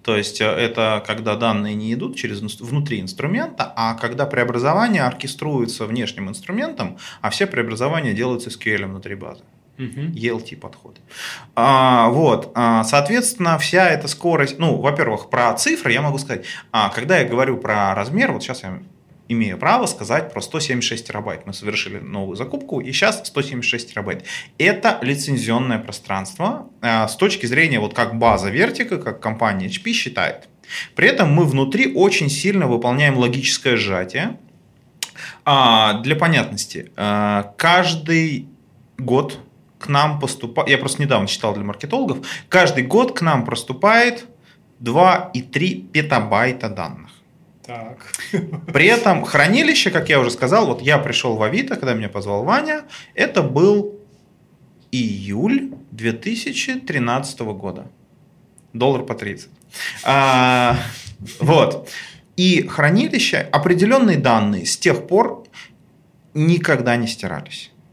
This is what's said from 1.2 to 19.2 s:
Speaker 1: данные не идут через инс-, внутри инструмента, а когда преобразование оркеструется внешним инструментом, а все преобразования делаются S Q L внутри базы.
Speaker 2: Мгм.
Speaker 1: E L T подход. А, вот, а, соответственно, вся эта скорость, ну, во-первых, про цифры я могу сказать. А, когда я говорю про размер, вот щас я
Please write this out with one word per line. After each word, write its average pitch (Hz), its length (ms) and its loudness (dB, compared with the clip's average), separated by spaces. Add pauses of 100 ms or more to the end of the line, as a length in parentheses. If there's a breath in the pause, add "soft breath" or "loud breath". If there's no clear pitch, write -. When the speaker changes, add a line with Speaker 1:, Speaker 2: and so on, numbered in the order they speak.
Speaker 1:
данные 107 400 -2
не 110 180 -4
идут - 240 -6
через 104 240 -8
инс-, 107 200 -10
внутри 123 380 -4
инструмента, 160 760 -6
а 113 180 -2
когда 120 320 -4
преобразование 139 800 0
оркеструется 131 840 -4
внешним 104 440 -6
инструментом, 226 680 -8 (240 loud breath)
а 208 80 -2
все 202 160 -2
преобразования 123 680 -4
делаются 120 360 -4
S - 80 -14
Q 110 160 -2
L 98 140 -4
внутри 98 260 -12
базы. 80 300 -14 (340)
Speaker 2:
Мгм. 135 360 -8
Speaker 1:
E 113 140 -6
L 113 140 -4
T - 140 -16
подход. - 440 -20 (560 loud breath)
А, 127 540 6
вот, 123 460 2
а, 117 280 4
соответственно, 165 760 2
вся 180 300 4
эта 151 180 0
скорость, 143 500 0
ну, 160 200 2
во-первых, 127 520 0
про 120 240 4
цифры 285 400 0
я 131 80 2
могу 143 160 0
сказать. - 280 -6 (260 loud breath)
А, 104 180 2
когда 151 300 0
я 127 60 2
говорю 127 320 0
про 101 360 0
размер, 147 380 0
вот 113 100 -6
щас - 220 -10
я 92 180 -10 (480)